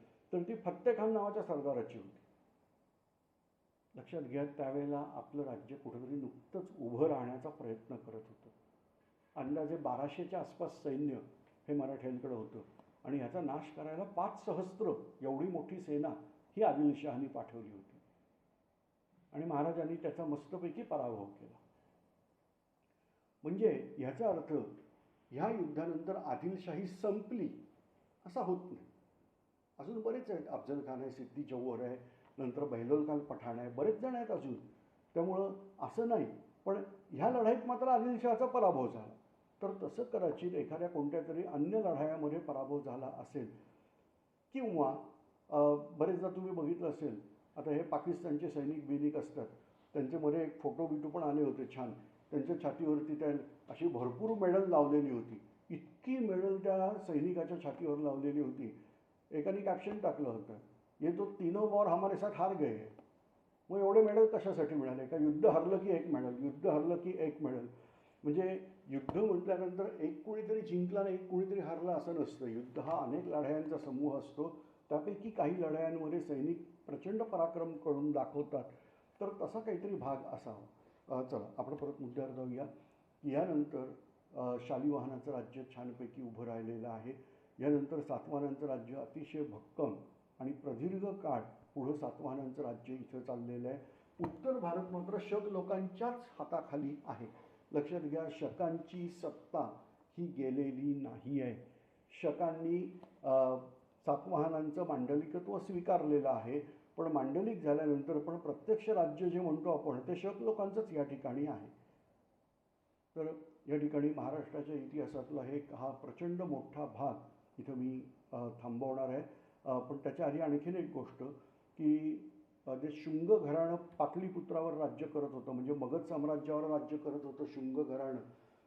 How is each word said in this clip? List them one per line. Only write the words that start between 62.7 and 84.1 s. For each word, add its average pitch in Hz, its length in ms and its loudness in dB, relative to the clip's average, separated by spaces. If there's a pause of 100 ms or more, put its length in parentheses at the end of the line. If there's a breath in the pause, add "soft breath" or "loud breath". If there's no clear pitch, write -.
मग 190 80 0
एवढे 202 240 10
मेडल 214 240 10
कशासाठी 185 480 2
मिळाले? 131 320 0
का 147 100 -2
युद्ध 151 300 6
हरलं 165 300 8
की 185 140 2
एक 165 160 4
मेडल, 127 380 0
युद्ध 143 220 -2
हरलं 160 300 4
की 175 220 -2
एक 151 240 0
मेडल? 127 240 -2 (580 loud breath)
म्हणजे, 185 420 2 (220)
युद्ध 135 300 -2
म्हटल्यानंतर 185 680 2 (120)
एक 156 240 -2
कुणीतरी 214 360 0
जिंकला 180 400 2
आणि 196 140 2
एक 180 140 -6
कुणीतरी 185 320 2
हरला 165 320 0
असं 165 220 0
नसतं. 135 320 -2
युद्ध 120 320 -4
हा 151 260 0
अनेक 139 200 0
लढायांचा 151 540 0
समूह 139 400 0
असतो, - 420 -4 (280 loud breath)
त्यापैकी 196 420 0
काही 175 320 2
लढायांमध्ये 160 580 0
सैनिक 151 480 -2 (180)
प्रचंड 196 360 -2
पराक्रम 165 540 0
करून 147 360 2
दाखवतात, 143 520 0 (560 loud breath)
तर 196 80 0 (120)
तसा 196 200 -2
काहीतरी 202 340 -2
भाग 135 220 -2
असावा. - 500 -10 (420 soft breath)
अ, 127 140 0
चला, - 360 -4
आपण 131 160 -4
परत 143 280 -6
मुद्द्यावर 131 280 -4
जाऊया. 127 360 -4 (580 loud breath)
यानंतर, 147 680 2 (440)